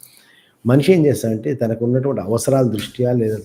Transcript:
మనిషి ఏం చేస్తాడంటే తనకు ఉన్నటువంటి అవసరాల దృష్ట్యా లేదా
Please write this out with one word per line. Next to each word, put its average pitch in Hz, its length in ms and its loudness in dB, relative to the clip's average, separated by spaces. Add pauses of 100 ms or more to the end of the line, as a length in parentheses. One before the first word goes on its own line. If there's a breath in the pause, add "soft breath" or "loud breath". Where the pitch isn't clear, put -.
(680 soft breath)
మనిషి 143 260 4
ఏం 160 140 4
చేస్తాడంటే 113 480 -2
తనకు 113 300 -2
ఉన్నటువంటి 127 360 -2
అవసరాల 117 480 0
దృష్ట్యా 123 440 -4
లేదా 110 320 -2